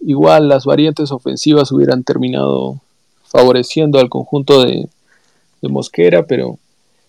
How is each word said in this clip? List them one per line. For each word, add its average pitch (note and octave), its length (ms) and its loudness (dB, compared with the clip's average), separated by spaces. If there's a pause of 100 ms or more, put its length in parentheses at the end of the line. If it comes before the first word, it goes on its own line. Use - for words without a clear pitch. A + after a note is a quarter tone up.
igual D#3 480 2
las C3+ 160 2
variantes D3 460 -2
ofensivas C#3 600 -2
hubieran C3+ 320 0
terminado C3+ 800 -4 (420)
favoreciendo B2+ 720 2
al B2+ 120 2
conjunto C3+ 560 0
de, - 240 -6 (720)
de - 80 -8
Mosquera, E2 560 0
pero B1+ 320 -6 (500)